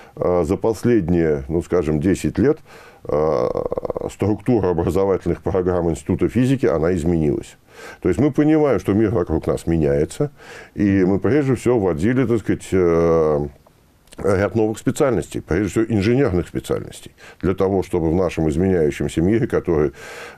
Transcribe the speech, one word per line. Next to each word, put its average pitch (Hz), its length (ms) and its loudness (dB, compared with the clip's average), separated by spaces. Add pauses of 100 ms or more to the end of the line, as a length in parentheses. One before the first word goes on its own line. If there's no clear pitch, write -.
(160)
э, 87 280 0
за 87 140 0
последние, 87 920 0
ну, 82 120 0
скажем, 78 380 0
десять 82 400 0
лет, 139 180 2 (500)
э, 73 420 0 (640)
структура 101 580 0
образовательных 87 760 0
программ 87 480 0
Института 85 360 -2
физики, 127 380 0
она 80 300 0
изменилась. 80 600 -2 (460)
То - 80 0
есть 92 100 0
мы 143 120 4
понимаем, 151 480 2
что - 140 -2
мир 107 180 2
вокруг 82 340 -2
нас 71 220 -2
меняется, 78 640 0 (420)
и 98 320 2
мы 95 140 2
прежде 131 340 2
всего 120 240 2
вводили, 101 480 0
так 113 140 0
сказать, - 320 -4
э, 82 760 2 (680)
ряд 98 380 0
новых 110 240 0
специальностей, 127 640 -2
прежде 90 280 -2
всего 113 180 0
инженерных 107 600 0
специальностей, - 640 -8 (300)
для 92 120 0
того, 95 300 0
чтобы 82 260 -2
в 78 60 0
нашем 82 340 0
изменяющемся 78 720 0
мире, 104 240 2
который, 78 460 0 (460)